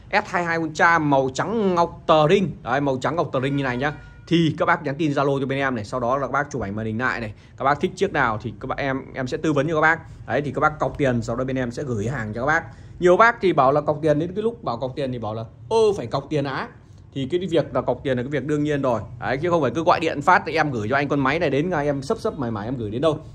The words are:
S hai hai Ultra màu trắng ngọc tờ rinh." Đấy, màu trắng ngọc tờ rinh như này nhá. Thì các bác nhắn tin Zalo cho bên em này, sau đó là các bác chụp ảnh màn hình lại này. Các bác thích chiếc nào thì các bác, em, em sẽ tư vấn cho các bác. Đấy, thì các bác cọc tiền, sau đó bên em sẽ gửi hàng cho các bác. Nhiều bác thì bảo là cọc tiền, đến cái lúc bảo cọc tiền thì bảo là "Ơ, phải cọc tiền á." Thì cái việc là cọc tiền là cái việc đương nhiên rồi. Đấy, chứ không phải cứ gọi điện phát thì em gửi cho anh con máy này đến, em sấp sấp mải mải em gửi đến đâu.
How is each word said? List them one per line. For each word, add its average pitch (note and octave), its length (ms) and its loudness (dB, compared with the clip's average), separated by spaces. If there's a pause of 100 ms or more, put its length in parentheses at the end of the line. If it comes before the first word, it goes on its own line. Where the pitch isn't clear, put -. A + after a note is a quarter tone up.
(100)
S G#3 160 0
hai F3 180 -2
hai E3 140 -2
Ultra E3 400 2
màu C#3+ 360 2
trắng F#3+ 400 0
ngọc E3+ 320 0
tờ D#3 220 6
rinh." F#3 220 2 (120)
Đấy, B2 180 -2
màu C#3 200 0
trắng C3+ 160 -2
ngọc E3+ 160 -2
tờ C3+ 80 0
rinh C#3 160 -2
như C#3 80 -2
này B2 120 -2
nhá. C#3+ 160 -2 (340)
Thì E3 320 2
các F3 80 2
bác E3+ 160 2
nhắn C#3 160 -4
tin D#3 140 0
Zalo C#3 280 2
cho C3+ 60 -2
bên C3+ 120 -2
em C3+ 160 0
này, A2 100 -6
sau C3 160 -6
đó B2 180 0
là C#3 80 -2
các A#2+ 60 -6
bác C#3+ 180 -2
chụp B2+ 120 -6
ảnh G2+ 140 -6
màn A2+ 100 -4
hình A2 120 -2
lại A#2 220 -2
này. G#2+ 140 -8 (220)
Các - 80 -6
bác D3 160 2
thích F#3 160 0
chiếc F#3+ 160 -2
nào B2 300 2
thì A2 180 -8
các B2+ 60 -10
bác, C3 120 -4
em, C3+ 240 -2 (120)
em B2+ 120 -4
sẽ C3 100 -6
tư D#3 160 0
vấn D#3 160 2
cho E3+ 60 -2
các D#3 60 2
bác. D#3+ 460 0
Đấy, B2 180 0
thì C3+ 80 -4
các C3+ 80 -4
bác D3+ 180 0
cọc C3 200 -4
tiền, B2 240 2
sau A#2 140 -4
đó C3 80 -4
bên C3 140 -4
em B2+ 120 -4
sẽ C3+ 120 -8
gửi A#2 260 -4
hàng A2 260 -6
cho A#2 60 -6
các B2+ 60 -2
bác. D#3+ 180 0 (340)
Nhiều F3 180 8
bác A3+ 240 6
thì F3+ 120 4
bảo C3+ 200 6
là D3+ 80 4
cọc C#3+ 220 -2
tiền, D3 160 4
đến F3 160 -2
cái G#3 80 -2
lúc - 220 -2
bảo A#2+ 120 -2
cọc B2+ 200 -6
tiền C3+ 160 -4
thì B2 60 -6
bảo G#2+ 160 -6
là A2+ 100 -8 (260)
"Ơ, A3 260 4
phải B2+ 100 -6
cọc C#3 240 -4
tiền C#3+ 140 0
á." D3 240 -4 (460)
Thì C3+ 160 -4
cái F3 100 0 (100)
việc D#3 240 2
là C3 60 2
cọc B2+ 220 -2
tiền C3 140 0
là B2 60 -2
cái B2+ 80 -6
việc C#3 160 -2
đương D3 180 0
nhiên D3 180 0
rồi. A#2+ 180 0 (200)
Đấy, A2+ 160 -2
chứ E3 140 -2
không E3+ 120 2
phải B2 80 2
cứ D#3+ 140 -4
gọi E3+ 160 4
điện D3 220 -2
phát F#3 240 6
thì D#3+ 60 -6
em D#3 180 2
gửi A2 200 -2
cho C3+ 60 2
anh C#3+ 120 0
con C#3+ 120 0
máy C3+ 180 2
này E3+ 120 2
đến, D3 200 0
em C#3+ 320 0
sấp A3 160 -2
sấp G#3 200 -4
mải A#2+ 120 -2
mải G#2 180 -4
em C3+ 80 -4
gửi A2 140 -6
đến A#2+ 120 -4
đâu. D#3 160 2 (160)